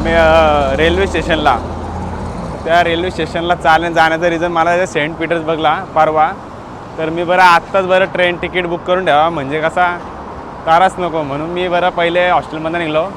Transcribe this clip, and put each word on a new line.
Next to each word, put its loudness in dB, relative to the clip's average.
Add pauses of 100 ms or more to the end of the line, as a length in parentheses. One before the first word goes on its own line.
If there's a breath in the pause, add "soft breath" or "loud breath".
मी, -2
अ, 4
रेल्वे 2
स्टेशनला. 0 (1040)
त्या 4
रेल्वे -2
स्टेशनला -2
चालत 2
जाण्याचं 2
रिझन 0
मला 2
सेंट -4
पीटर्सबर्गला -2 (100)
परवा. 4 (680)
तर -4
मी -4
बरं 2
आत्ताच 4
बरं 4
ट्रेन 0
तिकीट -4
बुक -4
करून -2
ठेवा, 4
म्हणजे -4
कसा 0 (680)
त्रास 4
नको, -2
म्हणून -6
मी -4
बरं 0
पहिले 0
हॉस्टेलमधनं -2
निघलो. -2 (120)